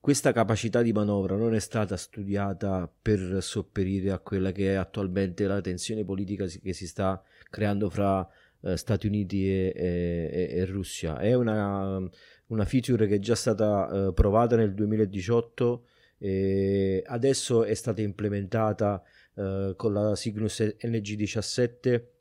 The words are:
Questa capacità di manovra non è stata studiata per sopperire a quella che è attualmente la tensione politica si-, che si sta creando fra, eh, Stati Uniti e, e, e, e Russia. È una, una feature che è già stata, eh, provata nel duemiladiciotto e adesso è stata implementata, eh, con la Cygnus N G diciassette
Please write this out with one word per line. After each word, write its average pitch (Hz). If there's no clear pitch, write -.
Questa 139
capacità 113
di 117
manovra 101
non 113
è 107
stata 104
studiata 98
per 92
sopperire 95
a 92
quella 95
che 98
è -
attualmente 95
la 98
tensione 95
politica 98
si-, 87
che 92
si 90
sta 95
creando 101
fra, 98
eh, 92
Stati 101
Uniti 98
e, 95
e, 87
e, 80
e 92
Russia. 87
È 110
una, 101
una 107
feature 120
che 101
è -
già 107
stata, 101
eh, 92
provata 110
nel 110
duemiladiciotto 107
e 95
adesso 123
è 107
stata 110
implementata, 101
eh, 98
con 107
la 104
Cygnus 107
N 117
G 104
diciassette 120